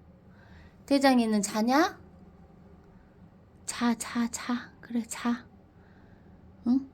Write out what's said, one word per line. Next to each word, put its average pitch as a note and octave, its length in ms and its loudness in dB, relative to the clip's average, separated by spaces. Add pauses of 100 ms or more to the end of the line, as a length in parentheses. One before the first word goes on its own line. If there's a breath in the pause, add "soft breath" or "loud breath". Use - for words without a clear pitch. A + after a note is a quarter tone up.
(840 soft breath)
대장이는 B3 560 4
자냐? B3 560 0 (1700)
자, A#3+ 320 -2
자, A#3 340 -4
자. - 400 -8 (100)
그래, A#3 260 -6
자. - 380 -6 (1200 soft breath)
응? C4+ 260 0